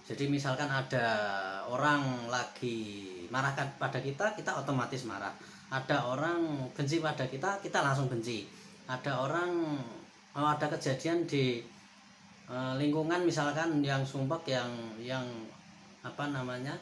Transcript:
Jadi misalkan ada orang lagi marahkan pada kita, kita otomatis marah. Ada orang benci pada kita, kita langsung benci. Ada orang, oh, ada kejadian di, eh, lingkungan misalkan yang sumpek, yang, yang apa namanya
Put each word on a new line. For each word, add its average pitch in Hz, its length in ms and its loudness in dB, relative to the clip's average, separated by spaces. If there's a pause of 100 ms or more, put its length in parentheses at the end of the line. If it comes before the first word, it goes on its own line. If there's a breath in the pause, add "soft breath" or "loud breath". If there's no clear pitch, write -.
Jadi 135 240 -2
misalkan 139 400 2
ada 131 380 2 (640)
orang 131 560 2
lagi 113 800 -2 (240)
marahkan 139 480 0
pada 135 240 0
kita, 190 320 0
kita 165 240 -2
otomatis 127 480 0
marah. 98 240 -4 (400 loud breath)
Ada 135 320 2
orang 147 720 0
benci 151 240 2
pada 147 320 0
kita, 190 320 -2
kita - 160 2
langsung 139 320 4
benci. 113 320 -2 (400 loud breath)
Ada 127 400 -2
orang, 165 560 2 (560)
oh, 147 160 4
ada 147 160 2
kejadian 160 560 2
di, 127 400 2 (880)
eh, 131 240 -2
lingkungan 156 480 2
misalkan 151 560 2
yang 139 240 2
sumpek, 135 480 -2
yang, 123 160 2 (320)
yang 127 240 -4 (800)
apa 143 240 -4
namanya 131 540 -4